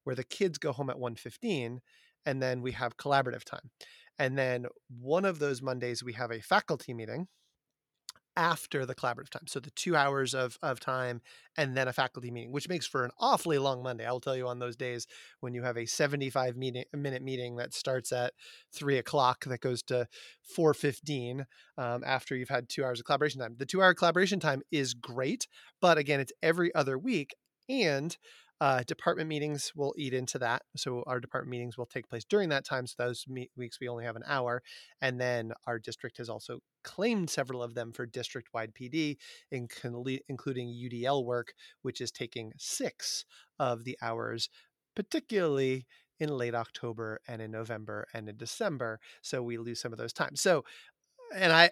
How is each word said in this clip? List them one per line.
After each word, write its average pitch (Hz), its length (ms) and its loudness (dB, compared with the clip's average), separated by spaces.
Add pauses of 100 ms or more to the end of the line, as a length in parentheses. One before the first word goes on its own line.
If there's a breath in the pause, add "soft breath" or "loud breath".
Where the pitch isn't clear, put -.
where 131 120 -2
the 127 80 -4
kids 180 340 0
go 147 140 -2
home 135 180 -4
at - 80 -6
one 123 180 -4
fifteen, 123 640 -4 (460 soft breath)
and 135 160 0
then 127 200 0
we 127 100 -2
have 120 240 -4
collaborative 135 480 0
time. - 260 -12 (480 loud breath)
And 135 180 2
then 127 300 2 (220)
one 131 360 0
of 180 140 2
those 139 240 0
Mondays 123 400 -2
we 120 120 -8
have 117 180 -4
a 110 80 -6
faculty 170 540 0
meeting 117 340 -6 (1080)
after 160 500 2
the 131 80 -6
collaborative 123 360 -2
time. - 180 -12
So - 100 -6
the 127 140 -8
two 170 240 0
hours 139 360 4
of, 127 300 -2
of 135 160 -2
time 127 440 -2 (340 loud breath)
and 135 200 0
then 131 120 4
a 123 40 0
faculty 127 380 -2
meeting, 120 220 -8
which 147 160 -2
makes 175 180 -2
for 127 180 0
an 120 140 -2
awfully 185 400 4
long 135 240 2
Monday. 117 240 -4
I'll 123 140 -2
tell 135 160 -2
you, 127 100 -2
on 123 140 -4
those 120 160 -4
days 123 320 -4 (320 loud breath)
when 123 140 -4
you 123 100 -4
have 123 120 0
a 117 100 -2
seventy-five 135 720 0
meeting, 127 360 -4
minute 139 300 -4
meeting 123 340 -4
that 120 180 -6
starts 131 380 -2
at 123 220 0 (380 loud breath)
three 143 240 2
o'clock 127 500 4
that 127 140 -4
goes 127 240 -2
to 123 220 0 (340 loud breath)
four 160 320 4
fifteen, 135 720 -2 (300 soft breath)
um, 123 300 -2
after 131 300 0
you've 127 120 -4
had 123 200 2
two 139 160 -2
hours 123 160 0
of - 60 -14
collaboration 139 340 2
time. 117 180 -6
The 135 80 -4
two 185 160 4
hour 185 100 12
collaboration 180 460 6
time 143 320 2
is 131 240 2
great, 131 540 -2 (320 loud breath)
but 170 180 8
again, 143 220 2
it's 135 200 -4
every 170 360 4
other 135 200 2
week, 175 380 -2 (340)
and, 165 480 2 (440 loud breath)
uh, 135 280 4
department 160 400 0
meetings 147 480 -2
will 143 200 -2
eat 135 160 -4
into 127 240 -2
that. 123 260 0 (140)
So 123 300 -4
our 127 140 -2
department 127 320 -4
meetings 120 260 -6
will 120 80 -4
take - 220 -8
place 113 160 -8
during 202 240 4
that 135 160 2
time. 127 240 -4
So - 100 -12
those 123 300 -2
me-, 131 280 -8
weeks 123 240 -8
we 123 80 -4
only 117 160 -6
have 113 120 -6
an 113 100 -12
hour. 127 380 0 (360 loud breath)
And 127 200 0
then 120 320 0 (160)
our 117 100 -2
district - 400 -10
has 120 100 -8
also 117 300 -10 (240)
claimed 202 480 0
several 127 320 -2
of 120 120 -6
them 117 180 -6
for 123 120 -6
district-wide 117 680 -8
P 123 140 -12
D, 151 300 -2 (360 loud breath)
inclu-, 127 640 -6 (100)
including 127 420 -6
U 120 200 -10
D 117 160 -4
L 135 180 2
work, 120 300 -2 (280 loud breath)
which 127 180 -6
is 123 100 -4
taking 113 480 -8
six - 640 -6 (360 loud breath)
of 120 240 0
the 127 180 -6
hours, 113 460 -4 (480 soft breath)
particularly 143 920 2 (320 soft breath)
in 156 180 0
late 120 200 0
October 113 720 -6
and 113 120 -8
in 110 120 -8
November 110 600 -6
and 107 160 -8
in 104 80 -12
December. 117 600 -4 (240 loud breath)
So 131 180 -4
we 120 160 -4
lose 117 240 -6
some 120 120 -6
of 104 60 -10
those 117 140 -6
times. - 280 -2
So, 170 240 6 (720 loud breath)
and 185 180 6
I, 170 200 12